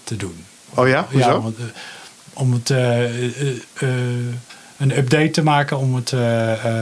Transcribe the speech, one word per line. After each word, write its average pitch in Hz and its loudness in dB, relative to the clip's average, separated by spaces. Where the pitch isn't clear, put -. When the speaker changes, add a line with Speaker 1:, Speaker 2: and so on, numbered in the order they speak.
Speaker 1:
te 110 -6
doen. 87 -10
Speaker 2:
Oh 127 4
ja? 147 2
Hoezo? 131 4
Speaker 1:
Ja, 139 2
want, 113 -6
eh, 120 -10
om 127 0
het, 120 -2
eh, 123 2
eh, 131 -4
eh, 135 -2
een 139 2
update 151 4
te 156 0
maken, 143 2
om 131 0
het, 123 -4
eh, 113 0